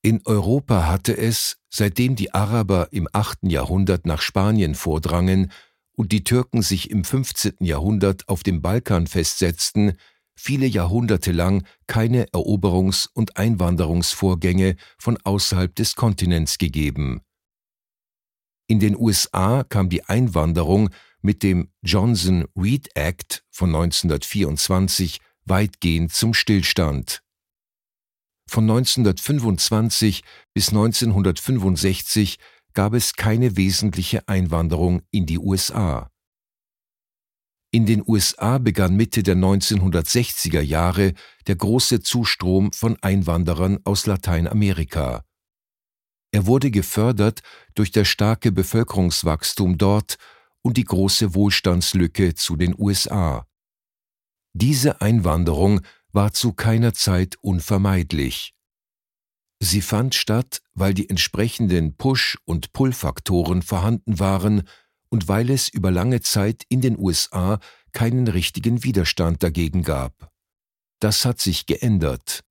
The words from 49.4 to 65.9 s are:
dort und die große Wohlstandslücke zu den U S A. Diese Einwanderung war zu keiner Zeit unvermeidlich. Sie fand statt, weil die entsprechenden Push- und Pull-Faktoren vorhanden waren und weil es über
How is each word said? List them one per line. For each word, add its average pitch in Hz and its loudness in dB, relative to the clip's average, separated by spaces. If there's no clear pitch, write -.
dort 101 2
und 120 0
die 123 0
große 95 0
Wohlstandslücke 90 2
zu - -4
den 87 0
U 101 0
S - -2
A. 78 -2
Diese 131 2
Einwanderung 90 2
war 101 2
zu 117 0
keiner 113 2
Zeit 92 0
unvermeidlich. 90 -2
Sie 98 0
fand 123 -2
statt, - -2
weil 95 0
die 98 -2
entsprechenden 90 0
Push- - 0
und 82 -6
Pull-Faktoren 90 0
vorhanden 104 -2
waren 98 0
und 92 -2
weil 110 0
es 135 0
über 95 -2